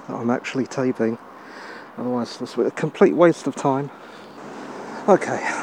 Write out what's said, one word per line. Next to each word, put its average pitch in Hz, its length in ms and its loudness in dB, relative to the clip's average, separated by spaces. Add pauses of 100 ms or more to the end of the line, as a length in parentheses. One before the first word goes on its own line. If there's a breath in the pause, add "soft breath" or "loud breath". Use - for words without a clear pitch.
that 131 80 -8
I'm 120 160 -2
actually 127 360 -2
taping. 117 520 0 (800 loud breath)
Otherwise 123 400 -4
this - 220 -6
will 117 60 4
be 113 40 2
a - 40 0
complete 160 420 4
waste 165 320 6
of 139 100 -2
time. 143 340 0 (1160 loud breath)
Okay, 131 320 4 (220 loud breath)